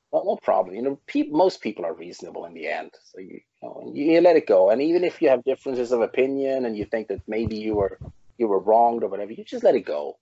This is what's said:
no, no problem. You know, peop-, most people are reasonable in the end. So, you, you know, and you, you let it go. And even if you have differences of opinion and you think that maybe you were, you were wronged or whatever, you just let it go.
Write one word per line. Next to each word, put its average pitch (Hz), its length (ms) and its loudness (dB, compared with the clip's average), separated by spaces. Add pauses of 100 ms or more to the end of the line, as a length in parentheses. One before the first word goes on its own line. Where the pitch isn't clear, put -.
(120)
no, - 100 0
no 202 140 -2
problem. 95 400 0
You 113 60 -8
know, 139 240 -4
peop-, 285 260 -4
most 175 300 0
people 101 240 -8
are 82 80 -6
reasonable 85 500 -14
in 85 80 -16
the 80 160 -12
end. 78 220 -8 (140)
So, - 160 -20
you, 95 200 -18
you - 0 - (220)
know, 120 200 -16
and 123 140 -14
you, 147 160 0
you 170 80 6
let 170 160 6
it 147 100 4
go. 95 220 6
And 117 140 4
even 170 200 2
if 170 200 -2
you 147 80 6
have 123 140 4
differences 127 480 -2
of 117 100 2
opinion 135 640 0
and 110 100 -4
you 104 80 -4
think 110 240 -6
that 98 180 -6
maybe 110 300 -4
you 107 180 -4
were, 101 240 -2 (380)
you 117 120 0
were 98 100 2
wronged 110 440 4
or 104 60 -4
whatever, 101 240 -8
you 185 100 -14
just 240 220 -10
let 160 120 6
it 117 100 -2
go. 73 360 -8